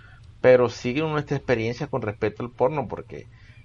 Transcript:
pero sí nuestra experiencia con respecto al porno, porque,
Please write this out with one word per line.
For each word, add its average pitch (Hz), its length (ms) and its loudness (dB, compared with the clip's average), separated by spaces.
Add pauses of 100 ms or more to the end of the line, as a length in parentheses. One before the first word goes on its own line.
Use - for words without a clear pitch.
(420)
pero 123 280 6
sí - 240 -6
nuestra 147 440 -4
experiencia 120 500 -4
con 120 160 -6
respecto 107 400 -2
al 120 80 -10
porno, 139 360 0
porque, - 380 -12 (400)